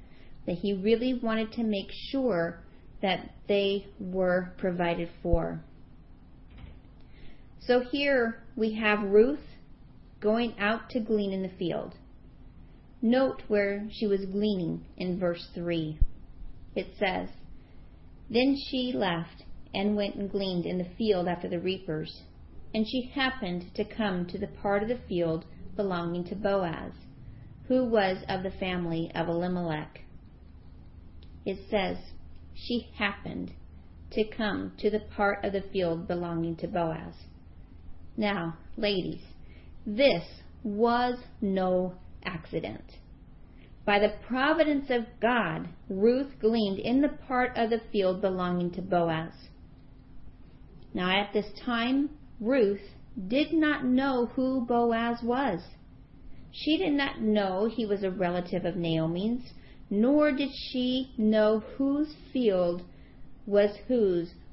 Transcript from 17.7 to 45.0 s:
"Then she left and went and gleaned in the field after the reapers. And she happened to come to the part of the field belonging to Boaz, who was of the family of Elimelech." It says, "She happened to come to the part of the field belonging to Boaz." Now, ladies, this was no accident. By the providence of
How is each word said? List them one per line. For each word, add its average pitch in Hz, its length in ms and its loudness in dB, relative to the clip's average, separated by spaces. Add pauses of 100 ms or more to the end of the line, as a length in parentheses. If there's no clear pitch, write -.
"Then 262 260 4
she 254 360 -4
left 180 520 -2 (300)
and 208 220 2
went 202 180 -2
and 196 160 -6
gleaned 185 360 0
in 180 120 -2
the 180 60 -2 (120)
field 196 300 2
after 180 220 -2
the 180 100 -2
reapers. 165 640 -4 (500)
And 220 140 2
she 254 160 -2
happened 233 720 -2
to 208 100 -2
come 190 420 0
to 185 120 -6
the 202 80 -4
part 202 360 0
of 214 60 -2
the 240 80 0 (120)
field 170 360 0 (300)
belonging 175 500 -2
to 190 120 -6
Boaz, 190 560 0 (760)
who 254 180 4
was 196 440 4
of 185 140 -2
the 190 80 -2
family 170 640 -2
of 170 140 0
Elimelech." 170 760 -2 (1400)
It 190 140 -6 (100)
says, 180 300 0 (560)
"She - 400 -4
happened - 580 -4 (580)
to 220 120 0
come 196 560 -2
to 208 120 2
the 208 100 0
part 202 440 0
of 196 80 0
the 190 100 0
field 170 440 -2
belonging 170 500 -2
to 170 120 -6
Boaz." 170 460 -2 (1040)
Now, 196 420 -2 (180)
ladies, 185 460 0 (640)
this 208 580 2 (200)
was 240 560 2 (220)
no 185 540 2 (300)
accident. 160 720 -8 (840)
By 208 140 6
the 208 160 6 (120)
providence 285 640 4
of 233 160 2 (120)